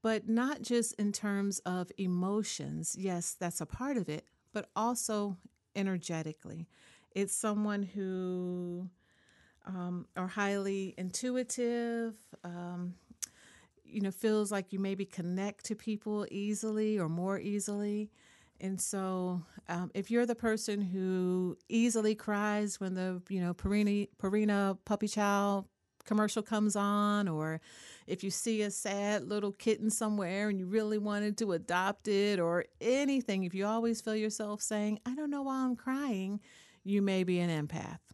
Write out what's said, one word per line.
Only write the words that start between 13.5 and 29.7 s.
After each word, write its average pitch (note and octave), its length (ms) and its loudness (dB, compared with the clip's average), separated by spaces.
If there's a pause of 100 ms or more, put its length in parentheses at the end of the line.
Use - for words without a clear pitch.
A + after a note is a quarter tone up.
you - 160 -4
know, G3 100 0
feels G#3+ 400 2
like G3 220 -4
you F#3+ 60 -2
maybe G3 260 -2
connect F#3 600 -4
to G#3+ 100 -2
people G#3 560 -4
easily G#3+ 680 0
or E3+ 100 2
more F3+ 320 0
easily. G#3 680 -2 (520)
And F#3+ 200 -4
so, F#3 600 -2 (280)
um, F3 240 -2
if G3 180 -4
you're A#3+ 140 4
the A#3 100 0
person A3 460 0
who F#3 760 0 (120)
easily A3+ 440 4
cries G#3 680 0
when F#3+ 140 -2
the, F#3 360 -2
you F#3+ 100 0
know, F3+ 140 0
Purina, G3+ 560 2 (120)
Purina G3+ 640 4
puppy G#3+ 220 0
chow G3+ 580 2 (400)
commercial G#3+ 360 2
comes G#3+ 340 2
on, G#3 520 2
or D#3 340 -2 (460)
if F3+ 160 -4
you G3 80 -2
see A3 320 0
a G3+ 80 0
sad G3+ 520 0
little G3+ 280 -2
kitten A3 380 0